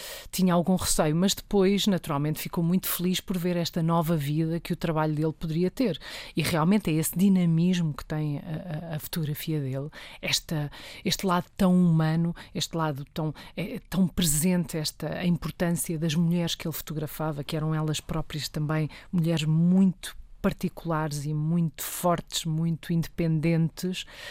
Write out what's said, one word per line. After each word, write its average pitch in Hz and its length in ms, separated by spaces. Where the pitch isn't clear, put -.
tinha 185 220
algum 175 240
receio, 160 360
mas 180 220
depois, 196 500
naturalmente, 156 540
ficou - 240
muito 175 240
feliz 180 320
por - 180
ver 175 200
esta 170 260
nova 165 320
vida 156 420
que - 140
o 170 60
trabalho 156 360
dele 156 200
poderia 170 360
ter. 196 300
E - 80
realmente 170 480
é 160 40
esse 160 240
dinamismo 175 760
que - 120
tem 151 340
a, 165 540
a, - 20
a 151 40
fotografia 151 600
dele, 135 300
esta, 151 500
este - 220
lado 180 220
tão 180 180
humano, 165 580
este - 240
lado 151 260
tão, 156 220
é, 208 320
tão 185 180
presente, 170 720
esta, 151 320
a 185 160
importância 170 720
das 156 160
mulheres 170 400
que - 100
ele 165 80
fotografava, 151 720
que - 100
eram 156 220
elas 156 240
próprias - 480
também 156 420
mulheres 165 320
muito 175 720
particulares 156 800
e 151 80
muito 160 480
fortes, - 640
muito 165 480
independentes, 165 1120